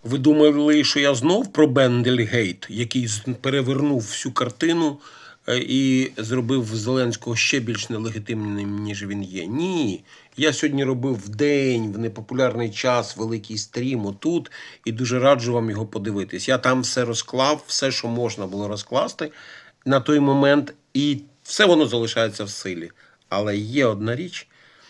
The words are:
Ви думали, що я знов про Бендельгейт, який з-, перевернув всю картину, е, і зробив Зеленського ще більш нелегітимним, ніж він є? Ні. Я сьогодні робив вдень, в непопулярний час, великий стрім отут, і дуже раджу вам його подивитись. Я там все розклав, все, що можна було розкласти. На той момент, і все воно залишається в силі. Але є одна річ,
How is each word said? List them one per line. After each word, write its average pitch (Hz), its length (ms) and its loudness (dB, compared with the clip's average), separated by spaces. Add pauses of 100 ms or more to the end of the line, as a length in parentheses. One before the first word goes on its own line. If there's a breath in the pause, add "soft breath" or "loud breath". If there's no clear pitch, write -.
Ви 120 140 -2
думали, 151 640 6
що - 160 0
я 143 160 4
знов 170 380 2
про 151 140 6
Бендельгейт, 123 1000 2
який 120 380 -4
з-, 107 140 -6 (200)
перевернув 135 600 0
всю - 320 -8
картину, 151 680 0 (480 loud breath)
е, 123 100 0
і 131 600 2
зробив 120 480 0
Зеленського 117 720 -2
ще 135 240 0
більш 113 300 -6
нелегітимним, 104 880 -6
ніж 104 260 -6
він 101 180 -6
є? 90 220 -8
Ні. 143 580 -2 (340 loud breath)
Я 147 160 2
сьогодні 139 300 -2
робив 131 320 -2 (100)
вдень, 123 680 0
в 101 40 -8
непопулярний 113 760 -2
час, 120 460 -2
великий 110 400 -6
стрім 123 480 -4
отут, 151 460 -4 (340 loud breath)
і 117 60 -4
дуже 123 280 -2
раджу 123 340 4
вам 113 160 0
його 107 160 -4
подивитись. 101 640 -6
Я 127 100 2
там 127 240 2
все 123 240 -2
розклав, 131 640 -2
все, 135 240 -2
що - 160 -4
можна 117 400 -4
було 101 200 -6
розкласти. 131 640 -4 (540 loud breath)
На 135 140 4
той 151 200 4
момент, 139 540 4 (200)
і 143 280 0 (220)
все - 220 2
воно 160 220 6
залишається 113 560 -2
в 98 60 -8
силі. 87 420 -8 (380 soft breath)
Але 101 280 -2
є 120 280 0
одна 107 300 -2
річ, 170 320 -12 (420 soft breath)